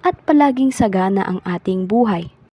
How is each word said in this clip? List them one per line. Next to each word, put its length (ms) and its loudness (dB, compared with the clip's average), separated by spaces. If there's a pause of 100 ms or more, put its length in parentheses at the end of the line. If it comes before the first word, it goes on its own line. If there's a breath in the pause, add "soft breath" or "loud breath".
at 160 -2
palaging 480 2
sagana 560 0
ang 240 -6
ating 400 -4
buhay. 400 0 (240)